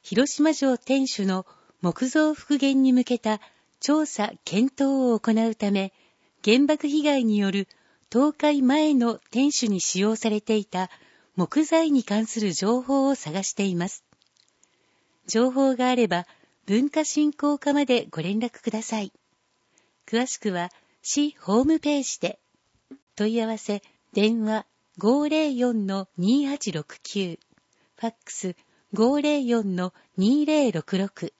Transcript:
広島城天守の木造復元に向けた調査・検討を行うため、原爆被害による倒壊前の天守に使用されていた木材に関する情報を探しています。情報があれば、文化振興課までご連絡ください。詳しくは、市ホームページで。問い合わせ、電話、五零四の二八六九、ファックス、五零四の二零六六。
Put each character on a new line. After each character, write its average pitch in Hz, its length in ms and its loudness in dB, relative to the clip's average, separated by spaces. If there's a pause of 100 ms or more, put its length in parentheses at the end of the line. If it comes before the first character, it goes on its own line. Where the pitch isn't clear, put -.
広 254 280 0
島 311 220 2
城 262 240 0
天 269 340 0
守 196 160 -2
の 185 200 -2 (340)
木 180 260 -2
造 311 280 2
復 294 220 -2
元 269 260 2
に 262 100 6
向 247 100 4
け 247 140 0
た 214 240 -2 (380)
調 302 260 2
査・ 214 280 -6 (120)
検 233 260 0
討 269 400 2
を 220 80 2
行 - 120 0 (180)
う 220 60 -4
た 202 160 -2
め、 196 200 -2 (540)
原 254 220 6
爆 302 200 0
被 294 140 0
害 285 220 2
に 214 160 2
よ 196 120 0
る 196 160 -4 (440)
倒 262 160 4
壊 294 360 2
前 302 300 4
の 233 260 2 (120)
天 269 180 2 (100)
守 214 140 0
に 180 80 -2
使 - 200 -2
用 214 140 2
さ 220 140 -4
れ 208 100 -2
て 220 160 -2
い 208 100 -2
た 185 260 -6 (440)
木 185 280 0
材 320 260 2
に 277 140 2
関 220 240 -2
す - 140 -8
る 202 120 -2
情 233 300 0
報 269 240 2
を 277 80 0
探 175 260 -8
し - 120 -8
て 202 100 -2
い 190 120 0
ま 175 140 -2
す。 - 140 -16 (1200)
情 240 240 0
報 262 260 2
が 254 140 0
あ 254 60 2
れ 240 120 2
ば、 175 200 -2 (400)
文 247 240 0
化 311 140 -2
振 302 280 0
興 294 240 -2
課 285 160 -2
ま 285 120 2
で 247 260 0
ご 160 100 -6
連 185 160 -2
絡 233 240 -6
く - 80 -4
だ 220 140 -6
さ 214 180 -6
い。 196 100 -10 (960)
詳 226 220 -2
し - 100 -10
く 202 160 -4
は、 175 160 -4 (320)
市 294 380 -2
ホ 214 240 2
ー - 20 2
ム 311 140 2
ペ 294 220 0
ー - 20 -4
ジ - 160 -8
で。 - 200 -6 (760)
問 214 180 -2
い 233 80 -2
合 220 60 -2
わ 220 100 -6
せ、 202 260 -6 (300)
電 220 280 2
話、 214 240 -2 (320)
五 247 300 2
零 302 280 0
四 240 300 0
の 196 220 -6 (100)
二 247 300 2
八 277 240 -6
六 156 320 -10
九、 185 360 -6 (560)
フ 233 120 -8
ァ 226 40 -4
ッ - 20 -20 (120)
ク - 80 -16
ス、 180 220 -8 (380)
五 247 280 2
零 294 240 0
四 226 300 0
の 180 180 -4 (240)
二 262 280 2
零 294 260 2
六 170 260 -4
六。 190 420 -6